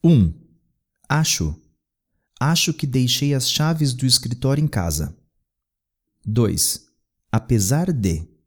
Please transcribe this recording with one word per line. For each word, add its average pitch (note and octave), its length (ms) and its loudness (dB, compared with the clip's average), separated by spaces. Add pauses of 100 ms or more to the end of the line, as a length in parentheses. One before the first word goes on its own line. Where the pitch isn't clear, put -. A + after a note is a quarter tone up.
Um, A#2 300 6 (720)
acho. C3+ 520 -2 (800)
Acho D#3+ 340 0
que D3+ 140 -6
deixei C3 460 0
as B2+ 160 -2
chaves D3+ 440 0
do B2 120 -4
escritório C3 580 0
em D3+ 40 0
casa. E2 500 -4 (1080)
Dois, - 640 -2 (440)
apesar B2 600 0
de. F#2 360 -2 (200)